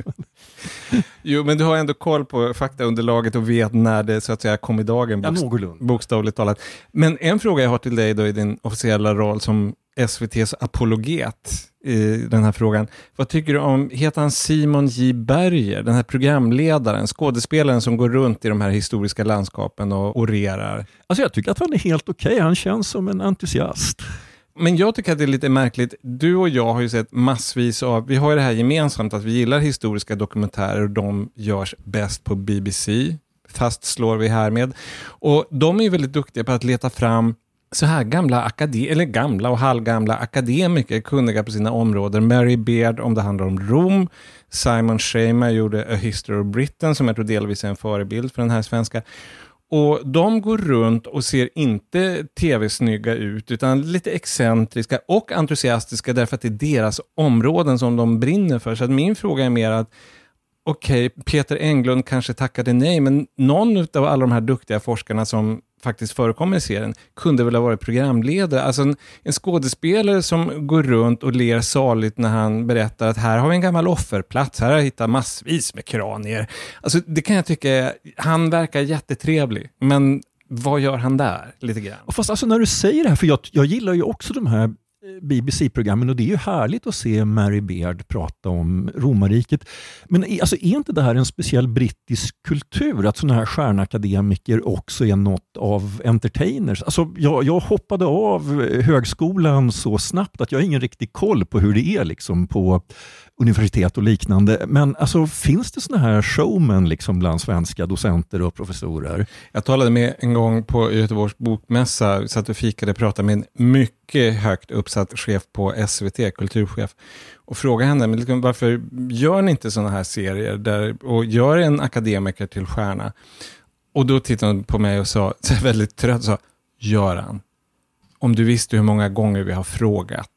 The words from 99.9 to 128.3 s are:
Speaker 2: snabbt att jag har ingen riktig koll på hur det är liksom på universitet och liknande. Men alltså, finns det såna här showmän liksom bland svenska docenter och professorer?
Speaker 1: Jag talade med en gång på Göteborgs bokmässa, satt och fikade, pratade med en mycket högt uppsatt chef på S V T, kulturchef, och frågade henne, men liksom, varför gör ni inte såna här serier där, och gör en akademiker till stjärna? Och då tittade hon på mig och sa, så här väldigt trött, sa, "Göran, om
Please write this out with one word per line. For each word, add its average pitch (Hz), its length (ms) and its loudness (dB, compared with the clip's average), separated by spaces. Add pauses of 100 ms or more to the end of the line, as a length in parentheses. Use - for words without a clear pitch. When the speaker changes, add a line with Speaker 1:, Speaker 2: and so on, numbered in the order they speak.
Speaker 2:
snabbt - 420 -4
att 117 120 -4
jag 135 60 0
har 131 60 2
ingen 147 160 0
riktig - 320 -8
koll 185 340 0
på 104 140 0
hur 101 140 4
det 151 220 2
är - 80 0
liksom 170 420 -2
på 92 360 2 (600)
universitet 104 540 2
och 117 60 -2
liknande. 104 640 4
Men 143 280 2
alltså, 156 300 2
finns 156 460 0
det - 80 -10
såna 247 180 -2
här 110 240 4
showmän 143 680 2
liksom 90 300 -2
bland 85 220 0
svenska 85 460 -4
docenter 87 560 -2
och 87 120 -2
professorer? 85 720 -6 (260)
Speaker 1:
Jag 107 120 -6
talade 131 260 2
med 120 280 2
en 120 160 0
gång 113 300 2
på 110 280 0
Göteborgs 107 460 0
bokmässa, 110 880 0
satt 110 200 -4
och 110 80 -4
fikade, 104 380 -2
pratade 101 320 0
med 104 80 2
en 104 100 -2 (280)
mycket 123 680 2
högt 101 300 -2
uppsatt 104 480 -4
chef 101 240 -2 (100)
på 98 220 -2
S 107 280 -2
V 98 80 -2
T, 110 200 -2
kulturchef, 101 640 -4 (400)
och - 220 -16
frågade 127 320 0
henne, 139 180 2
men 113 120 0
liksom, 123 220 -2
varför 120 400 0 (300)
gör 151 320 2
ni 190 80 4
inte 123 200 -2
såna 104 180 -2
här 98 140 -4
serier 104 540 -6
där, 107 480 -2
och 117 200 0
gör 120 340 2
en 151 220 2
akademiker 104 640 -2
till 95 200 -8
stjärna? 101 460 -4 (800)
Och 135 120 4
då 131 140 4
tittade 110 320 0
hon 101 120 -2
på - 140 -2
mig 101 220 2
och 98 80 -2
sa, 101 320 0
så - 140 2
här 104 80 2
väldigt 110 340 2
trött, 120 280 0
sa, 104 140 0 (420)
"Göran, 101 600 0 (800)
om 120 180 2